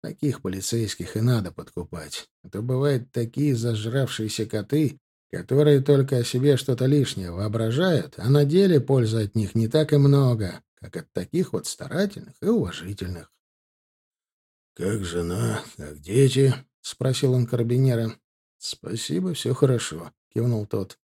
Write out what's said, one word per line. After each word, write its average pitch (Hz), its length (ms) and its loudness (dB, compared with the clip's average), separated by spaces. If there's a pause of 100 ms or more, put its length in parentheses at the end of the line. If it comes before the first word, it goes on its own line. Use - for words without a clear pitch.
Таких 131 340 -4
полицейских 95 760 -6
и 110 40 -2
надо 113 300 2
подкупать. - 760 -12 (160)
А - 40 -20
то 104 140 -8
бывают 131 480 0
такие 123 460 -2
зажравшиеся 113 920 -4
коты, 131 540 -2 (320)
которые 143 480 4
только 135 380 4
о 117 60 0
себе 131 320 2
что-то 127 300 0
лишнее 123 460 0
воображают, 113 880 0
а 120 120 -2
на 147 140 6
деле 170 360 4
пользы 117 440 2
от 104 100 -8
них 107 200 0
не 113 120 2
так 156 260 2
и 151 40 4
много, 135 680 4 (140)
как - 200 -14
от - 160 -12
таких 160 400 -4
вот - 140 -6
старательных 175 760 -6
и 165 60 -4
уважительных». 92 880 -4 (1400)
«Как 98 280 -4
жена, 90 580 -4 (140)
как 73 240 -14
дети?» — 131 540 4 (280)
спросил 131 500 -2
он 127 120 2
карабинера. 117 720 0 (420)
«Спасибо, 165 760 -6
все 131 200 -2
хорошо», — 123 580 0 (200)
кивнул 113 340 0
тот. - 400 -8